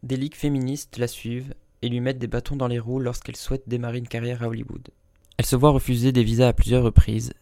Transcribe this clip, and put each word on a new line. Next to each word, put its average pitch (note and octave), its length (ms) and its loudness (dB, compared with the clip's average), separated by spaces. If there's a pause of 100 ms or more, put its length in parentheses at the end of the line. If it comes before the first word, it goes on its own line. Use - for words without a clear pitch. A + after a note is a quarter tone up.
Des C3 140 -4
ligues C#3 180 -6
féministes C#3 600 -4
la A#2+ 100 -2
suivent A#2+ 480 -10 (280)
et A#2+ 60 -4
lui A#2+ 120 -2
mettent B2+ 180 -2
des B2 100 -6
bâtons A#2+ 280 -4
dans C3 100 -2
les A#2+ 120 -2
roues A#2+ 200 -6
lorsqu'elle B2 380 -6
souhaite - 320 -6
démarrer A#2+ 300 -4
une A#2+ 100 -10
carrière A#2+ 340 -6
à A#2 60 -4
Hollywood. A2+ 400 -10 (480)
Elle A#2 80 0
se - 120 0
voit C#3 140 6
refuser B2+ 420 2
des B2 120 4
visas A#2 240 4
à A#2 40 2
plusieurs B2 300 4
reprises. A2 600 4